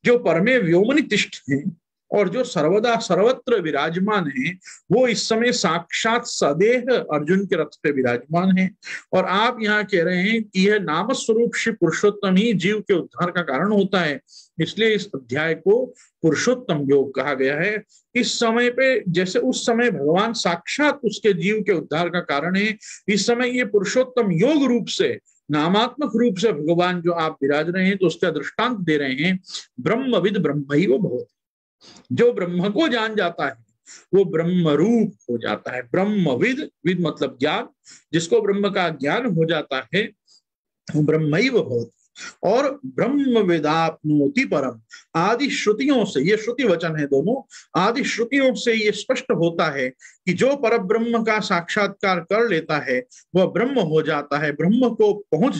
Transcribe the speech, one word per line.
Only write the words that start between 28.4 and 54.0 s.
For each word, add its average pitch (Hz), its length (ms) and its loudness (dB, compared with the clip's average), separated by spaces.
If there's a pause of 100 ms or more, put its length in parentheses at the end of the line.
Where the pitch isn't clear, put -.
दे 160 180 0
रहे 135 180 -2
हैं, 185 260 -2 (400)
ब्रह्मविद 208 580 0
ब्रह्मैव 147 600 0
भवति। 123 360 -6 (800)
जो 240 200 4
ब्रह्म 180 380 -2
को 311 180 0
जान 220 280 -2
जाता 170 300 -2
है 131 80 -6 (600)
वो 190 100 6
ब्रह्म 165 440 0
रूप 208 440 2 (180)
हो 117 80 -2
जाता 113 340 -6
है। 127 100 -8
ब्रह्मविद, 190 840 0 (180)
विद 180 140 0
मतलब 143 400 -4
ज्ञान, 175 280 -2 (440)
जिसको 165 300 2
ब्रह्म 202 280 0
का 190 180 0
ज्ञान 156 380 -2
हो 160 180 0
जाता 147 500 -4
है 202 80 2 (840)
वो 151 140 0
ब्रह्मैव 160 580 2
भवति। 120 380 -6 (440)
और 262 440 0
ब्रह्म 254 520 0
वेदाप्नोति 151 1080 0
परम, 131 360 -4 (360)
आदि 226 340 0
श्रुतियों 247 540 0
से, - 160 -2
ये 196 160 2
श्रुति 240 280 -4
वचन 170 320 0
है 147 100 -2
दोनों, 151 360 0 (380)
आदि 226 240 2
श्रुतियों 254 500 0
से 233 200 0
ये 214 180 0
स्पष्ट - 380 -4
होता 170 400 0
है 135 200 -4
कि - 420 -8
जो 262 240 2
पर 233 220 0
ब्रह्म 226 440 0
का 214 180 0
साक्षात्कार 190 800 -2
कर 220 280 0
लेता 156 300 -2
है 131 260 -2 (300)
वह 185 120 4
ब्रह्म 240 340 0
हो 156 220 2